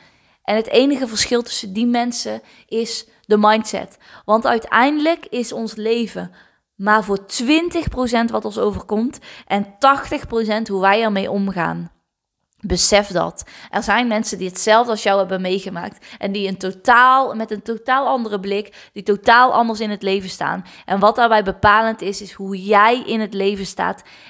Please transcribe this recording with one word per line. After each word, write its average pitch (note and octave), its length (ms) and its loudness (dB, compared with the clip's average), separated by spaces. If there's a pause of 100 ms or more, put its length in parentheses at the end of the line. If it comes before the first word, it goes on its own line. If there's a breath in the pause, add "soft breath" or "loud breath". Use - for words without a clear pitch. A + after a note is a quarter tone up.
(440 soft breath)
En G#3 120 -2
het A3 120 -2
enige C4 400 2
verschil A3+ 340 -2
tussen A3 320 -10
die A3+ 140 0
mensen A#3+ 540 -4 (260 soft breath)
is - 400 -6 (180 soft breath)
de G#3 120 2
mindset. G#3+ 600 0 (280 loud breath)
Want A3+ 200 2
uiteindelijk D4 800 0
is A#3+ 280 -6
ons A3 220 -8
leven G#3+ 560 -4 (440 soft breath)
maar G#3 280 2
voor G3 220 -4
twintig D#4 640 0
procent A#3 400 -2
wat A3 160 -4
ons G#3 120 -6
overkomt G#3 640 -2 (280 loud breath)
en G3+ 320 -4
tachtig C#4 480 2
procent A3 400 -2
hoe G3 140 -2
wij G3+ 220 4
ermee G3 280 -2
omgaan. F3 600 -4 (680)
Besef G3+ 480 2
dat. E3+ 360 -4 (260 loud breath)
Er - 140 -4
zijn A3+ 240 0
mensen G#3+ 300 -4
die F#3 100 -6
hetzelfde A3 440 2
als G#3+ 120 -4
jou G3+ 160 2
hebben F#3 220 -2
meegemaakt F#3 640 -6 (120 loud breath)
en G3 140 -6
die G3+ 160 -4
een F#3+ 100 -6
totaal, B3 800 4
met A3 160 -6
een G#3 100 -8
totaal B3+ 460 -2
andere A3+ 320 -2
blik, G3+ 540 -8
die G3+ 100 -12
totaal A#3 500 4
anders A#3 260 0
in A3 100 -4
het G3+ 120 -8
leven F#3+ 280 -2
staan. F3 360 -6 (200 loud breath)
En G3 140 -2
wat G#3 160 6
daarbij A#3 280 4
bepalend G#3 580 2
is, G3 200 -8
is G3 100 -16
hoe G3 320 -10
jij G#3+ 360 6
in A3+ 200 -4
het G#3+ 140 -4
leven G3 320 -2
staat F#3 380 -6 (260 loud breath)